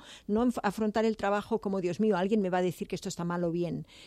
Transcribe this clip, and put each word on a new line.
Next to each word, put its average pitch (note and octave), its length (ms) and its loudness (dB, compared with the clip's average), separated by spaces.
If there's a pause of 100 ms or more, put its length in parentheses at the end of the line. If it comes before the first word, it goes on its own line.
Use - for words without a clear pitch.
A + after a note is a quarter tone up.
(280)
no A3 180 2
enf-, B3 180 0
afrontar G#3+ 420 0
el A3 120 2
trabajo G3+ 440 0
como, G3 200 -2
"Dios E3+ 180 -2
mío, G#3 180 4
alguien G3+ 240 2
me F#3 80 0
va F3+ 100 2
a - 20 4
decir F#3 260 -2
que - 80 -6
esto F#3 140 -8
está E3+ 140 -6
mal F3 200 -2
o E3+ 80 0
bien", E3 340 -4 (220)